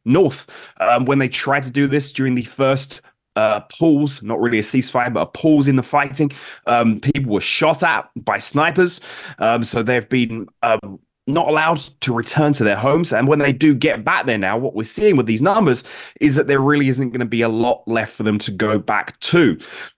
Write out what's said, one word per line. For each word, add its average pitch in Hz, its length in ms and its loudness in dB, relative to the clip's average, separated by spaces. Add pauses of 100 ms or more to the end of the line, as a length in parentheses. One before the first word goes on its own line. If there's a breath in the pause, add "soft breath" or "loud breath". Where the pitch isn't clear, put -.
north. 143 420 2 (320 loud breath)
Um, 123 280 2
when 139 120 2
they 131 100 0
tried 139 360 -2
to 127 80 -10
do 139 160 0
this 139 240 -2
during 131 240 -2
the 120 80 -2
first, 135 560 -2 (340 soft breath)
uh, 107 280 0
pause, 147 600 0
not 104 180 -4
really 113 200 0
a - 20 -2
ceasefire, 123 500 -2
but 85 100 -2
a - 40 -2
pause 151 400 2
in 139 80 4
the 127 80 2
fighting, 143 480 -2 (380 loud breath)
um, 113 320 2
people 135 320 -2
were 98 80 0
shot 156 420 0
at 160 320 -2
by 104 240 -4
snipers. 170 640 0 (400 loud breath)
Um, 117 240 2
so 113 180 -2
they've 117 260 -2
been, 113 380 -2 (160)
um, 104 380 -2 (260)
not 160 220 0
allowed 156 300 0 (240)
to 127 100 -2
return 143 400 0
to 139 100 0
their 101 140 2
homes. 147 340 0
And 117 160 0
when 147 120 2
they 143 120 0
do 147 240 2
get 110 300 -2
back 165 220 -2
there 120 100 0
now, 101 220 -2
what 127 160 -6
we're 113 100 -6
seeing 202 320 2
with 120 80 2
these 110 160 -2
numbers 170 420 2 (380 loud breath)
is 143 140 4
that 139 140 2
there 139 120 2
really 143 280 2
isn't 127 240 -2
gonna 123 120 -4
be 113 160 -2
a 117 80 2
lot 117 400 0
left 113 240 -2
for 113 120 -8
them 107 160 2
to - 100 -4
go 107 280 -2
back - 420 -4
to. 135 360 2 (420 loud breath)